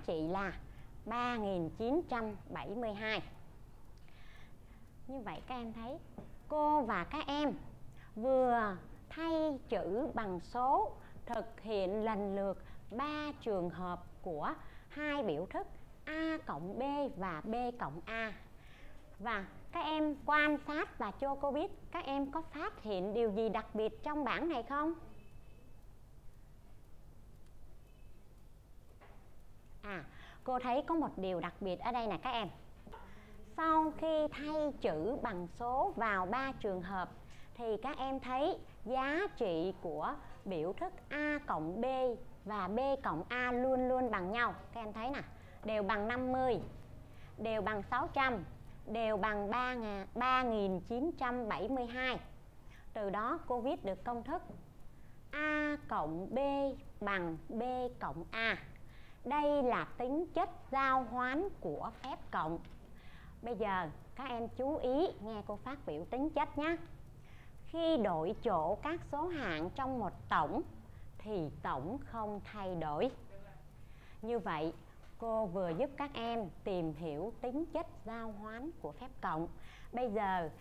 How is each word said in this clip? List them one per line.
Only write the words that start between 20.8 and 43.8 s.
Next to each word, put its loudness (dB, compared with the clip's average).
và 0
cho 0
cô 2
biết 2
các -2
em 0
có 0
phát -4
hiện 0
điều 6
gì 4
đặc 0
biệt 2
trong 2
bảng 4
này 2
không? 2
À, -4
cô 2
thấy 4
có 4
một 2
điều 2
đặc -2
biệt 0
ở 0
đây 2
nè 0
các 0
em. 0
Sau 6
khi 4
thay 0
chữ 2
bằng -2
số 4
vào 4
ba 0
trường 0
hợp -2
thì 0
các -2
em 0
thấy 2
giá 2
trị 2
của 0
biểu 0
thức -2
A 2
cộng 0
B 2
và 0
B 2
cộng 0
A 2
luôn 4